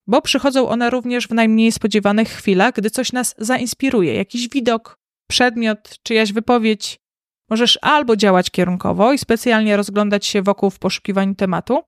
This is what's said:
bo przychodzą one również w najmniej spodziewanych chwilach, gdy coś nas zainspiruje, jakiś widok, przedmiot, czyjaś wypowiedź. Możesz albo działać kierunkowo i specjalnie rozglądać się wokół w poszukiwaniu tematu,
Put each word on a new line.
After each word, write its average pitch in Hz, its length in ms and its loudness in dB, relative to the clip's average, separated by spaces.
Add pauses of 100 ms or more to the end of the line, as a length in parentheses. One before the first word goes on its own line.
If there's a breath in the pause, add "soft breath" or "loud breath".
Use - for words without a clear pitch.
bo 254 140 2
przychodzą 262 460 0
one 240 220 -2
również 247 380 -4
w - 40 -12
najmniej 226 400 4
spodziewanych 208 580 0
chwilach, 202 440 0
gdy 214 160 -2
coś 247 240 -4
nas 247 240 -4
zainspiruje, 220 760 -2
jakiś 233 360 -6
widok, 233 460 -2 (340)
przedmiot, 226 760 -2
czyjaś 220 300 0
wypowiedź. 220 640 0 (520)
Możesz 226 320 2
albo 269 340 2
działać 190 360 2
kierunkowo 185 640 0
i 285 40 2
specjalnie 220 600 0
rozglądać 202 480 -2
się 208 160 -2
wokół 196 280 0
w - 100 -8
poszukiwaniu 196 560 -4
tematu, 190 520 -2